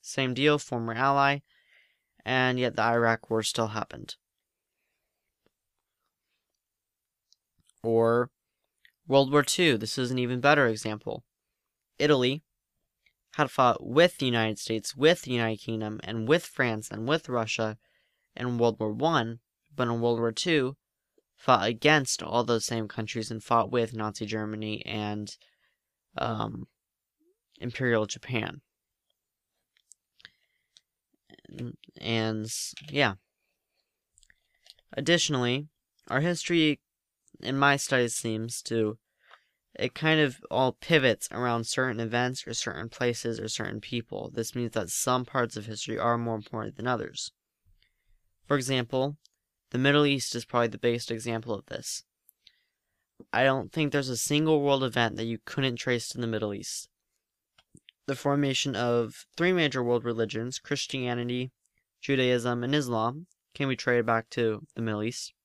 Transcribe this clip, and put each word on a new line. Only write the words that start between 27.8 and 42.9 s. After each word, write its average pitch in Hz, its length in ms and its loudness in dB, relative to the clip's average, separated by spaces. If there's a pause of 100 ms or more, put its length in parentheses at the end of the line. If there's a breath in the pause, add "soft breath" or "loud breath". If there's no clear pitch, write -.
Japan. - 540 -8 (3000 soft breath)
And, - 280 -12 (240)
and, 110 460 -2 (420)
yeah. 139 260 2 (1800 soft breath)
Additionally, 139 760 0 (420)
our 131 120 0
history, 160 600 2 (600)
in 135 180 -4
my 139 180 6
studies, 123 380 2
seems 113 480 -6
to, 113 360 0 (760 soft breath)
it - 200 -4
kind 156 260 2
of 139 160 2 (140)
all 127 220 2
pivots 131 600 2
around 117 340 -2
certain 127 320 -2
events 120 480 -2
or 117 80 -8
certain 101 340 -6
places 120 520 -2